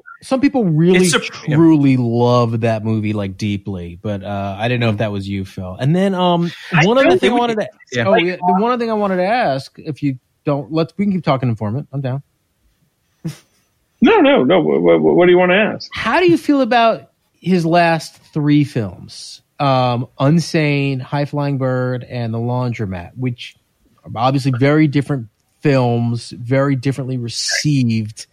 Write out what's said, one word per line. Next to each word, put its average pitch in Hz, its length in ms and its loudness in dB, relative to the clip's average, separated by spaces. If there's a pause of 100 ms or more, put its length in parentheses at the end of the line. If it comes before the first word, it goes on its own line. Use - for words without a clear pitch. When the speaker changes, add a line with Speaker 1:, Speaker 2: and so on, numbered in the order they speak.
(220)
Speaker 1:
some 262 180 -2
people 277 240 2
really, 175 420 4
Speaker 2:
It's 165 80 0
a, - 60 2 (280)
yeah. 147 80 0
Speaker 1:
truly 151 400 6
love 120 640 2
that 110 240 -2
movie, 107 280 -2
like, 98 240 -6
deeply. 98 640 -8
But, 101 220 -8
uh, 98 340 -8
I 113 120 -4
didn't 123 140 -2
know 117 80 0
if 104 80 -2
that 110 120 -2
was 98 180 -8
you, 98 160 -6
Phil. 92 360 -12
And 147 160 2
then, 190 180 0
um, 175 380 0 (200)
Speaker 3:
I 165 140 2
Speaker 1:
one 233 100 2
other 269 120 4
Speaker 3:
don't 370 100 4
Speaker 1:
thing - 120 2
I - 20 -2
Speaker 3:
think 240 80 0
Speaker 1:
wanted 233 160 0
to, 196 120 -4 (240)
Speaker 2:
Yeah. 120 140 -2
Speaker 1:
oh, - 80 2
yeah, 175 220 0
the 180 260 0
one 233 80 0
other 247 100 -2
thing 226 100 -4
I 220 40 -2
wanted 202 220 -2
to 180 100 0
ask, 190 540 -2
if 151 240 -10
you 135 160 -2 (240)
don't, 143 280 -4
let's, 160 240 -2
we 202 80 -2
can 202 80 0
keep 180 120 -4
talking 131 240 0
Informant. 110 440 -4
I'm 139 80 -8
down. 135 220 -6 (1800)
Speaker 3:
No, 381 200 6
no, 277 240 4
no. 175 180 4
Wh-, 147 180 2
wh-, 170 200 4
wh-, 156 160 4
what 175 100 6
do 180 60 6
you 180 60 6
wanna 180 160 4
ask? - 380 -2
Speaker 1:
How 262 280 -2
do 359 100 4
you 330 80 6
feel 285 220 0
about 226 500 2 (300)
his 175 240 0
last 165 520 2 (160)
three 147 320 4
films? - 800 -10 (180)
Um, 127 480 0 (100)
Unsane, 143 840 0
High 143 260 -4
Flying 143 320 -4
Bird, 127 460 -4
and 117 300 -8
The 117 40 -4
Laundromat, 117 800 -6
which 127 400 -8 (480)
are - 120 -18
obviously 131 420 0
very 151 300 2
different 135 400 -4 (320)
films, 120 680 0
very 135 440 -2
differently 131 440 -6
received, 117 1160 -2